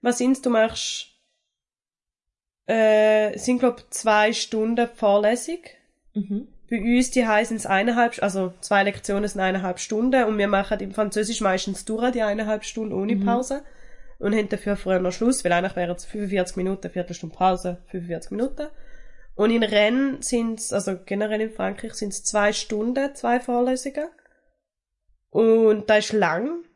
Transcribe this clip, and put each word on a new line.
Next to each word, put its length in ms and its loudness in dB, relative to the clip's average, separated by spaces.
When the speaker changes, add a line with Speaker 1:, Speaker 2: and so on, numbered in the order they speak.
Speaker 1:
Was 180 0
sind's, 220 2
du 80 0
machst, 580 0
äh, 680 6
sind, 220 0
glaub, 300 2
zwei 420 4
Stunden 640 0
Vorlesung. 680 2
Speaker 2:
Mhm. 340 -4
Speaker 1:
Bei 100 -2
uns, 320 2
die 160 2
heissen 300 2
es 80 -6
eineinhalb, 580 2
also 380 -2
zwei 220 2
Lektionen 440 -2
sind 140 -4
eineinhalb 380 -2
Stunden 440 2
und 140 0
wir 100 2
machen 320 0
im 120 -8
Französisch 500 -2
meistens 420 -2
durch 280 -2
die 100 -2
eineinhalb 420 -2
Stunden 300 -8
ohne 220 -2
Speaker 2:
Mhm. 100 0
Speaker 1:
Pause 380 0
und 140 -2
haben 140 0
dafür 300 -2
früher 220 0
noch 120 0
Schluss, 320 0
weil 80 2
eigentlich 240 0
wären 220 -2
es 80 -14
fünfundvierzig 500 -4
Minuten, 340 -4
Viertelstunde 460 -8
Pause, 520 0
fünfundvierzig 440 -10
Minuten. 360 -6
Und 160 2
in 120 4
Rennes 680 2
sind's, 420 -2
also 240 -2
generell 360 -2
in 100 -4
Frankreich 440 -8
sind's 280 -8
zwei 300 2
Stunden, 640 -2
zwei 260 0
Vorlesungen. 680 -2
Und 600 4
das 160 4
ist 80 -6
lang. 500 0